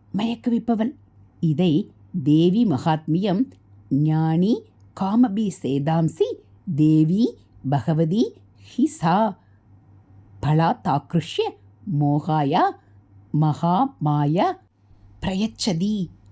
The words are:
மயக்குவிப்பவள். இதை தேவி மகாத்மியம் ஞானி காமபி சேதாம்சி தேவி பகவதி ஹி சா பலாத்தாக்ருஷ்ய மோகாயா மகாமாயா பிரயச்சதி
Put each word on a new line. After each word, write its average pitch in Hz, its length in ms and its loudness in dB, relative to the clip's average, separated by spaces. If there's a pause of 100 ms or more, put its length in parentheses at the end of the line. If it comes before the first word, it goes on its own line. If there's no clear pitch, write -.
(180)
மயக்குவிப்பவள். 233 760 -2 (440)
இதை 165 520 0 (320)
தேவி 170 420 2
மகாத்மியம் 165 800 -2 (460)
ஞானி 160 720 0 (360)
காமபி 208 520 0 (100)
சேதாம்சி 160 720 0 (420)
தேவி 156 640 4 (320)
பகவதி 165 640 0 (240)
ஹி - 280 -4
சா 202 540 0 (1040)
பலாத்தாக்ருஷ்ய 165 1080 0 (500)
மோகாயா 151 600 0 (800)
மகாமாயா 156 1040 0 (760)
பிரயச்சதி 196 840 -4 (240)